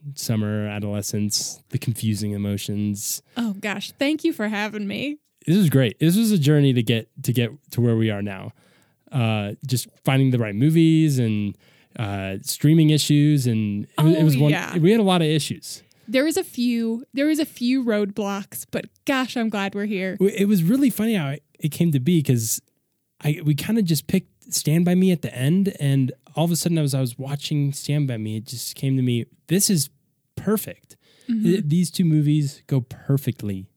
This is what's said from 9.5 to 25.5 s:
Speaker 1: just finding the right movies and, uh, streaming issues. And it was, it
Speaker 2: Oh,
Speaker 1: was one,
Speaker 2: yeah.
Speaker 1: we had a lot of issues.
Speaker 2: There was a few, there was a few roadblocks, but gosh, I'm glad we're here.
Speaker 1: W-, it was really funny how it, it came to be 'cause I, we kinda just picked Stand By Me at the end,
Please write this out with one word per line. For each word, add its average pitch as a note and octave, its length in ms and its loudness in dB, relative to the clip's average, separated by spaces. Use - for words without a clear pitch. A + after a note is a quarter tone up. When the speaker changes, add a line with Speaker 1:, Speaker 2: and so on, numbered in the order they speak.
Speaker 1:
just B2+ 220 -2
finding C3+ 280 2
the B2 60 2
right G#2+ 180 -2
movies D#3+ 640 4
and, G#2 400 0
uh, G2 440 -6
streaming D#3 480 4
issues. D3 580 2
And G#2+ 380 -2
it D3+ 60 4
was, D#3+ 100 8
it - 60 2
Speaker 2:
Oh, E3 60 4
Speaker 1:
was C#3+ 120 4
one, D3 140 4
Speaker 2:
yeah. E3+ 260 -2
Speaker 1:
we E3+ 140 4
had A#3 80 4
a G#3+ 40 2
lot F#3 180 4
of D#3 60 2
issues. - 540 -4
Speaker 2:
There C4 180 0
was E4 120 0
a F#4 60 -2
few, A#3 720 -4
there C#4 140 0
was D#4 120 2
a D#4 60 0
few B3+ 380 -2
roadblocks, G3+ 840 -4
but - 160 -8
gosh, C4 320 -2
I'm A3+ 120 -2
glad G3 260 -4
we're G3+ 100 -4
here. F#3+ 320 -4
Speaker 1:
W-, G3 180 2
it G3 100 0
was G3+ 180 4
really C4 260 4
funny A3 260 -2
how D3 140 -2
it, C#3+ 140 -8
it D3+ 100 -2
came E3+ 240 0
to C#3 60 4
be D#3+ 220 2
'cause A#2 400 0
I, D3+ 220 -2
we D3 120 2
kinda A3 260 0
just E3 260 0
picked - 460 -4
Stand E3 320 2
By F3 100 2
Me F#3 160 4
at F3 120 -2
the - 120 -8
end, F3+ 420 0